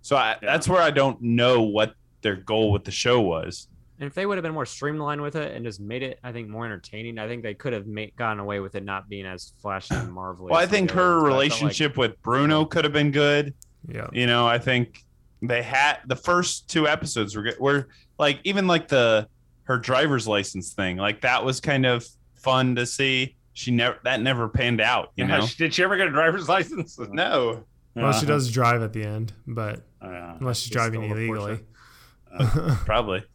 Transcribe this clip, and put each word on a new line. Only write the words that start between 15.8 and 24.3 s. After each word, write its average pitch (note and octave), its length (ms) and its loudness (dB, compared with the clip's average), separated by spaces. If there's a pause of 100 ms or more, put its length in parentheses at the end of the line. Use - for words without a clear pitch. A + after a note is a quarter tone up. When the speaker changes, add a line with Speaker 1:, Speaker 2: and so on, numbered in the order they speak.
Speaker 1:
the B2+ 80 -2
first F3 520 -2
two D#3 200 2
episodes A#2+ 480 -2
were G#2+ 80 -6
good, A#2 160 -4
were, C#3 300 0 (280)
like, C#3+ 260 0
even, G3 220 0
like, E3+ 220 2
the, A2+ 400 4 (380)
her B2+ 120 0
driver's B2+ 500 0
license G2 460 -2
thing, F#2 240 -4
like, G#2 240 -2
that B2 240 2
was C3 140 -2
kind C#3 260 0
of B2 180 2 (320)
fun B2+ 420 2
to A#2+ 100 -2
see. C3 480 -2 (180)
She - 160 -8
never, A#2+ 340 2
that B2+ 180 0
never A#2+ 280 0